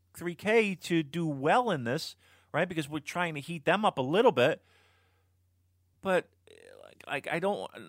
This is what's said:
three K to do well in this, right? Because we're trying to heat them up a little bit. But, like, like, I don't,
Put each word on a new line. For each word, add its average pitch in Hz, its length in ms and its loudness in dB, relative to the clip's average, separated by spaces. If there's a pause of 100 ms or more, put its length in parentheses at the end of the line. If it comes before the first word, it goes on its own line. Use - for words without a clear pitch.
(160)
three 170 200 -6
K 214 400 2
to 165 280 0
do 165 240 -4
well 160 420 2
in 143 140 -2
this, 127 320 -4 (360)
right? 165 160 0
Because 160 220 -6
we're 151 100 -6
trying 170 360 -4
to 143 60 -10
heat 170 240 -10
them 196 200 2
up 185 140 0
a - 20 0
little 190 300 4
bit. 127 300 2 (1400)
But, 185 260 0 (560)
like, - 240 -20
like, 139 240 -6
I 165 80 0
don't, 180 300 -2 (200)